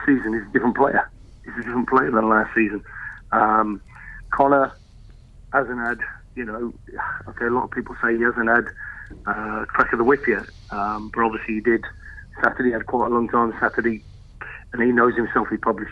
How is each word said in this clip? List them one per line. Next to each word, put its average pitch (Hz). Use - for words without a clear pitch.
season 117
is 107
a -
different 123
player. 127
He's -
a 117
different 120
player 131
than 110
last 107
season. 104
Um, 107
Connor 139
hasn't 123
had, 120
you 123
know, 113
okay, 117
a 117
lot 123
of -
people 123
say 117
he 113
hasn't 120
had, 117
uh, 107
crack -
of 120
the 117
whip 139
yet, 101
um, 107
but 117
obviously 110
he 107
did 113
Saturday. 123
He 120
had 110
quite 120
a 120
long 117
time 117
Saturday, 113
and 120
he 123
knows 120
himself 117
he 110
probably 104